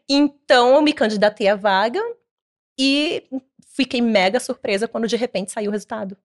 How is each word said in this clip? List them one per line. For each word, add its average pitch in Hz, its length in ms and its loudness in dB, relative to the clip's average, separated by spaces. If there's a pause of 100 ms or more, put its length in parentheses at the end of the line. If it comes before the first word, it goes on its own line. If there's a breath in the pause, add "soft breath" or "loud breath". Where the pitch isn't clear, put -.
Então, 277 640 4
eu 311 60 6
me 302 120 2
candidatei 214 540 0
à 208 80 2
vaga 208 460 0 (760)
e 277 440 0 (520)
fiquei 254 260 -2
mega 214 380 2
surpresa 226 480 -4
quando, 226 200 -4
de 208 80 -2
repente, 208 360 -4
saiu 214 180 -6
o - 20 -4
resultado. 208 540 -8